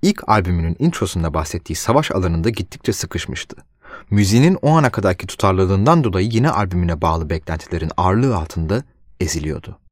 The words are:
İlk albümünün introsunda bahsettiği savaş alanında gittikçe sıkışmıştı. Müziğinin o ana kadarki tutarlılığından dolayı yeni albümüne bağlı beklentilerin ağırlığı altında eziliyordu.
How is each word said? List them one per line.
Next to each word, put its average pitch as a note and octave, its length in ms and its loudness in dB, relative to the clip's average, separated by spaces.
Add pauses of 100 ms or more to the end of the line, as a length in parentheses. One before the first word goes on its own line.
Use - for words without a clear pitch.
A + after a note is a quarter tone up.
İlk - 280 -2
albümünün F2 500 2
introsunda F#2 540 -2
bahsettiği D#2+ 420 -6
savaş C#3 360 0
alanında F2+ 380 0
gittikçe - 440 -6
sıkışmıştı. - 640 -8 (540)
Müziğinin A2 520 4
o D3 100 2
ana D#3 200 4
kadarki F#2+ 360 -2
tutarlılığından G2 760 2
dolayı G2 260 0
yeni A#2 200 2
albümüne F2 520 0
bağlı E2 280 0
beklentilerin E2 680 -6
ağırlığı G#2 400 2
altında E2 460 -4 (360)
eziliyordu. D#2 600 -6 (120)